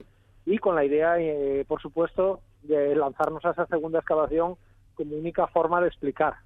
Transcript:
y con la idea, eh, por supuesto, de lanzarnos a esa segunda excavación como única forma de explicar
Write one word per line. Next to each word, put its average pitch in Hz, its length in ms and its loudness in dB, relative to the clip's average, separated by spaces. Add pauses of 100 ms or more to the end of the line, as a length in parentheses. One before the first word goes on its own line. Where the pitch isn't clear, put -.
(480)
y 202 120 0
con 185 160 2
la 147 100 2
idea, 156 340 2
eh, 143 480 -2
por 151 140 -4
supuesto, 185 600 -2 (200)
de 147 340 2
lanzarnos 151 500 0
a 170 60 2
esa 170 140 -2
segunda 160 340 -2
excavación 160 580 0 (360)
como 151 220 -8
única 165 320 -2
forma 170 340 2
de 175 60 4
explicar 143 480 -2 (100)